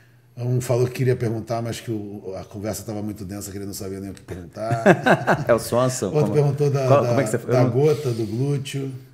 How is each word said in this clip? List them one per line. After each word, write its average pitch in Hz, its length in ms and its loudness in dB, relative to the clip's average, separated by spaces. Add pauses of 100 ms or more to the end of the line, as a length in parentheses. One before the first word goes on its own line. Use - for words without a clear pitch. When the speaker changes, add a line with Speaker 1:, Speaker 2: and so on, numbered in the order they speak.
(360)
Speaker 1:
Um 123 240 0
falou 123 280 2
que - 60 -8
queria 127 200 2
perguntar, 117 480 -2
mas 117 180 -6
que 117 120 -6
o, 104 440 -8
a 90 80 -10
conversa 101 380 -8
tava 104 180 -8
muito 104 240 -6
densa, 101 280 -10
que 95 40 -10
ele 98 100 -10
não 101 60 -10
sabia 95 280 -8
nem 98 100 -10
o 90 40 -10
que - 60 -18
perguntar. 107 640 -6 (320)
Speaker 2:
<laughs> - 320 0
É 120 80 6
o 110 60 2
Swanson, 123 460 0
Speaker 1:
Outro 151 160 2
Speaker 2:
como 101 120 0
Speaker 1:
perguntou 143 360 2
da, 135 180 0
Speaker 2:
Como, 139 140 8
Speaker 1:
da, 120 60 2
Speaker 2:
como 120 120 2
é 131 40 2
que 113 60 -4
você 120 80 0
Speaker 1:
da 113 220 -4
Speaker 2:
eu - 40 6
não 127 60 4
Speaker 1:
gota 135 400 2
do 110 160 -2
glúteo. 135 640 -4 (240)